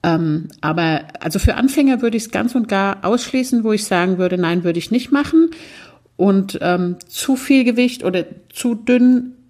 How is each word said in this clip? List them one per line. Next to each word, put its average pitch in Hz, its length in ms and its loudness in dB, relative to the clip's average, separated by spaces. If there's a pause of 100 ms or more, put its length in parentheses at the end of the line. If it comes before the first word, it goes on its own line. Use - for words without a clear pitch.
Ähm, 160 460 -2 (120)
aber 160 400 -2 (180)
also 165 200 -4
für - 160 2
Anfänger 269 460 2
würde 233 160 -2
ich's 214 140 -6
ganz - 240 -4
und 226 120 -2
gar 196 360 -2
ausschließen, 247 600 -2
wo 214 100 0
ich 214 120 -2
sagen 180 340 0
würde, 180 180 0
nein, 175 260 0
würde 170 160 0
ich - 120 -6
nicht 247 200 -2
machen. 320 380 2 (680)
Und, 196 440 2
ähm, 175 360 -2 (100)
zu - 280 -4
viel 262 280 4
Gewicht 247 400 0
oder 185 220 -2 (260)
zu 233 240 -4
dünn 247 580 2 (160)